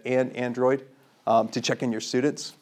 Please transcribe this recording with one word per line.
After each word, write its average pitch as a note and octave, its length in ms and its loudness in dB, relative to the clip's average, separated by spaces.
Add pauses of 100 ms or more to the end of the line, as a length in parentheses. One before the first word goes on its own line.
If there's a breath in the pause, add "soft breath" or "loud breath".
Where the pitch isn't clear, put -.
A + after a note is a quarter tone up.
and B2+ 300 0
Android, B2+ 500 0 (400 soft breath)
um, A2 240 4
to B2 100 -4
check B2 220 -2
in B2 100 0
your A2 100 -4
students. C#3+ 600 -2